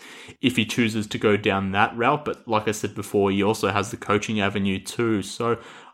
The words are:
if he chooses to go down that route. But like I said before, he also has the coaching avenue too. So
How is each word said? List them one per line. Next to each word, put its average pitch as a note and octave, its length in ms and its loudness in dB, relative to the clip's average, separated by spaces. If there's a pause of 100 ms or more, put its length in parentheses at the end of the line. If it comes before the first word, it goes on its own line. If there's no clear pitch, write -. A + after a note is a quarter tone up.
(400)
if B2+ 160 0
he A2+ 80 2
chooses A2 420 0
to - 120 -6
go G#2 180 4
down G2 340 0
that G#2 260 2
route. C#3 280 2
But - 240 -6
like G#2+ 180 0
I A2 60 2
said G#2 240 -6
before, G2+ 340 2
he G2 100 2
also G#2 280 2
has G2 240 0
the - 40 -8
coaching G#2 440 0
avenue G2 400 0
too. A2 420 -2
So A#2 360 -4 (360)